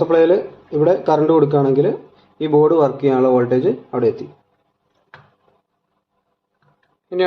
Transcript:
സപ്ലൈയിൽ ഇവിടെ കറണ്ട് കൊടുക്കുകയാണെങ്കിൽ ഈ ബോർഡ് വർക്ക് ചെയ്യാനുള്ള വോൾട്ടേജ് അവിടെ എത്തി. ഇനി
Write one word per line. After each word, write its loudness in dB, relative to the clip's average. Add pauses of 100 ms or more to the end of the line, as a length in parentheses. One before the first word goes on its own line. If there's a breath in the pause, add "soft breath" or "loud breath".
സപ്ലൈയിൽ 2 (420)
ഇവിടെ 2 (140)
കറണ്ട് 2
കൊടുക്കുകയാണെങ്കിൽ 0 (540 soft breath)
ഈ -4
ബോർഡ് 2
വർക്ക് -2
ചെയ്യാനുള്ള 2
വോൾട്ടേജ് 0 (220)
അവിടെ -2
എത്തി. -16 (2750)
ഇനി -2